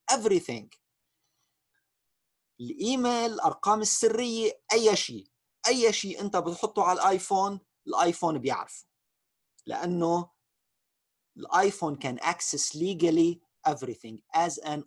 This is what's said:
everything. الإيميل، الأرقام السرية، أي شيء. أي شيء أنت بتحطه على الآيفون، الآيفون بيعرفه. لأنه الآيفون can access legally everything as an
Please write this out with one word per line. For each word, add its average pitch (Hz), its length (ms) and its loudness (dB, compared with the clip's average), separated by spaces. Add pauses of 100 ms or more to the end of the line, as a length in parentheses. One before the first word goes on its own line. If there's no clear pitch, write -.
(120)
everything. 175 560 0 (1900)
الإيميل، 233 720 -2
الأرقام 202 480 0
السرية، 226 800 0 (120)
أي 220 220 6
شيء. - 360 -6 (360)
أي 233 260 4
شيء 196 280 -6
أنت 196 160 -2
بتحطه 175 460 -2
على 180 160 2
الآيفون، 190 600 2 (280)
الآيفون 170 520 0
بيعرفه. 120 460 -6 (800)
لأنه 175 640 -2 (1080)
الآيفون 175 640 0
can 123 160 -6
access - 560 -4
legally 170 640 2 (300)
everything 117 480 -6 (180)
as 165 240 0
an 147 280 -6